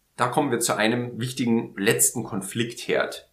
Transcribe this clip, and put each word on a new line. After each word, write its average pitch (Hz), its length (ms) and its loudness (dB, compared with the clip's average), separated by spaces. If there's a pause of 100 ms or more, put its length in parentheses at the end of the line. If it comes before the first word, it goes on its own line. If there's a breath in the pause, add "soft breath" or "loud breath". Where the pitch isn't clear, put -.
(160)
Da 120 120 0
kommen 139 240 0
wir 117 80 0
zu - 180 0
einem 120 420 0
wichtigen 117 560 0
letzten 113 480 2
Konfliktherd - 1080 -4